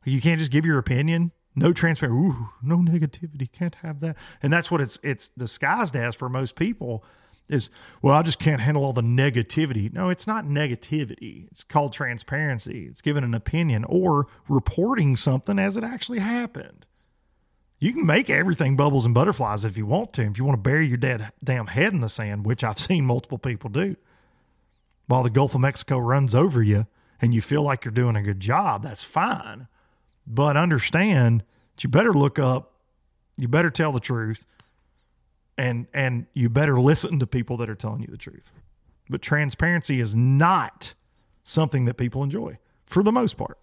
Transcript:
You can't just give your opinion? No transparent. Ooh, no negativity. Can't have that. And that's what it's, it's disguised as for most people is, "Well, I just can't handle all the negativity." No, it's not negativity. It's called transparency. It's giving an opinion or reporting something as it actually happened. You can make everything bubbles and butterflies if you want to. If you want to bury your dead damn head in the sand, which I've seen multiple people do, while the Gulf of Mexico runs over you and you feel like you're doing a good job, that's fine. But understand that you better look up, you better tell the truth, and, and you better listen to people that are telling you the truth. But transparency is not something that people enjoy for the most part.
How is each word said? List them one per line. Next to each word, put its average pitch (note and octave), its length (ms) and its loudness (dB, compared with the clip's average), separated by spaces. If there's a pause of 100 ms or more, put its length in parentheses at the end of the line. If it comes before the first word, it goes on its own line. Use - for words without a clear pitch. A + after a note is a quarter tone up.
You C3 160 0
can't E3 180 2
just D3+ 120 -4
give D3+ 140 2
your D#3+ 120 4
opinion? D#3+ 540 0 (240)
No D#3+ 180 4
transparent. D3+ 440 0
Ooh, B2+ 320 0 (120)
no D3+ 160 2
negativity. D#3+ 760 0
Can't F3 240 -6
have D#3 260 -12
that. D#3+ 140 -4 (280)
And C#3+ 100 2
that's E3+ 160 0
what E3+ 100 0
it's, C3+ 220 -4
it's - 280 -6
disguised C#3 680 -2
as A#2+ 200 -4
for B2+ 140 -8
most B2+ 260 -6
people C#3+ 480 -4 (460)
is, C#3+ 200 -2 (320)
"Well, C3+ 120 4
I D#3 100 4
just D#3+ 160 -2
can't D3+ 200 2
handle C#3 240 0
all C3+ 100 -2
the A#2+ 80 0
negativity." A#2+ 920 0
No, F#3 160 -2
it's F3+ 180 -4
not G#3+ 180 -4
negativity. C#3+ 1040 -6
It's - 140 -20
called C#3+ 300 -2
transparency. B2+ 960 -6
It's - 120 -20
giving D3 240 0
an A#2+ 100 0
opinion B2+ 520 0
or E3+ 420 2 (220)
reporting D#3 680 2
something C3+ 420 0
as G3 200 -2
it A3+ 60 -6
actually A#3+ 360 -8
happened. A#3 680 -6 (960)
You G#3 140 0
can D4+ 120 -2
make D#3+ 240 2
everything D3+ 460 2
bubbles C#3 300 2
and A#2+ 80 4
butterflies A#2 500 2
if G#2 140 -4
you A2 80 -4
want E3+ 280 -2
to. B2+ 100 -2
If G2+ 140 -2
you A2+ 60 -2
want A#2+ 140 2
to G2+ 120 0
bury D3+ 180 2
your B2 100 0
dead A#2+ 340 -2 (120)
damn B2+ 240 -2
head D3+ 260 0
in E3 80 0
the A2+ 80 -2
sand, G#2 360 -6
which - 180 -2
I've A2 160 -4
seen E3 260 0
multiple B2+ 320 -2
people B2 320 -6
do, E3 260 -2 (1080)
while B2+ 180 2
the A#2+ 60 2
Gulf C3+ 260 2
of C3 60 2
Mexico C3+ 380 0
runs B2 360 2
over C#3 260 4
you G#2 260 4 (340)
and A#2+ 120 2
you A2+ 80 2
feel D3 200 0
like C#3 240 -2
you're A2+ 80 -6
doing A#2+ 220 2
a G2+ 80 0
good G2 180 -2
job, B2 420 0
that's A#2+ 220 -10
fine. C3 640 -4 (580)
But C#3 320 2
understand D3+ 880 4 (300)
that - 80 -16
you C3+ 60 -4
better G3 240 4
look C#3+ 240 4
up, B2+ 360 0 (640)
you B2 100 -4
better D#3+ 220 2
tell D#3 220 0
the B2+ 80 0
truth, A2+ 460 -4 (1120)
and, B2 320 -4
and B2+ 420 -4
you A#2+ 160 0
better C#3 300 2
listen D3 400 4
to B2+ 60 0
people B2 320 -4
that A2+ 120 -6
are A2 60 -8
telling G#2+ 260 -8
you - 60 -10
the - 100 -16
truth. - 340 -20 (580)
But C#3 140 -6
transparency D3 760 0
is A2 160 0
not C3+ 800 2 (500)
something C#3+ 420 0
that A#2 100 0
people B2+ 280 -4
enjoy E3 360 -6 (260)
for - 160 0
the G3+ 100 4
most A#3+ 260 0
part. - 260 -10